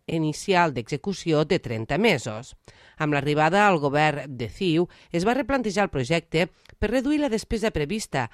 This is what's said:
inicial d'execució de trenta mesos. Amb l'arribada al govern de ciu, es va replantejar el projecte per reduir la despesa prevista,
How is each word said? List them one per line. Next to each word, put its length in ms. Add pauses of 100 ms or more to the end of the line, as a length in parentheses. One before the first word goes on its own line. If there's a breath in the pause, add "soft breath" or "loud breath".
inicial 640
d'execució 720
de 140
trenta 400
mesos. 560 (480 loud breath)
Amb 140
l'arribada 500
al 160
govern 560
de 80
ciu, 400 (240 soft breath)
es 160
va 80
replantejar 540
el 20
projecte 560 (320 soft breath)
per 140
reduir 260
la 140
despesa 420
prevista, 600